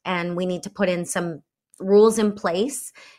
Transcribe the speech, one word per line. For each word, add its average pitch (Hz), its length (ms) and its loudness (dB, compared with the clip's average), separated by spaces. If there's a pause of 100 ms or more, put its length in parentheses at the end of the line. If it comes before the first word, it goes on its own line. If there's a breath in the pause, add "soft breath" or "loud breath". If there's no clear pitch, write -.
and 175 320 -4
we 185 80 -2
need 180 180 -4
to 202 60 -12
put 202 200 0
in 175 160 -2
some 170 360 -6 (380)
rules 208 400 6
in 214 140 2
place 202 580 -4 (280 loud breath)